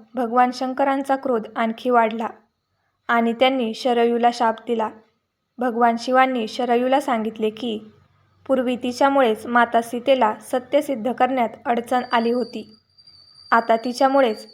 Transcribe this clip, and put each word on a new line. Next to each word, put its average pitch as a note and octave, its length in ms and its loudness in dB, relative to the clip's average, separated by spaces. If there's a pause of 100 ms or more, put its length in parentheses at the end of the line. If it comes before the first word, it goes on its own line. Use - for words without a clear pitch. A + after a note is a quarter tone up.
(140)
भगवान B3 400 2
शंकरांचा C4+ 600 -2
क्रोध B3+ 400 -4
आणखी A3+ 340 -4
वाढला A3+ 400 2 (800)
आणि A#3 260 0
त्यांनी B3+ 400 0
शरयूला A#3 600 2
शाप A3+ 220 0 (120)
दिला. A3+ 220 -2 (680)
भगवान A#3 420 0
शिवांनी B3+ 480 2
शरयूला B3 520 0
सांगितले A3 500 -2
की G#3+ 300 -6 (680)
पूर्वी B3+ 280 0
तिच्यामुळेच B3 680 2
माता A#3+ 360 2
सीतेला A#3+ 600 0
सत्य C4+ 400 -2
सिद्ध B3 300 -4
करण्यात B3 380 0 (160)
अडचण B3 360 -2 (100)
आली A#3 200 0
होती. A3+ 440 -6 (760)
आता A#3 240 2
तिच्यामुळेच B3 800 0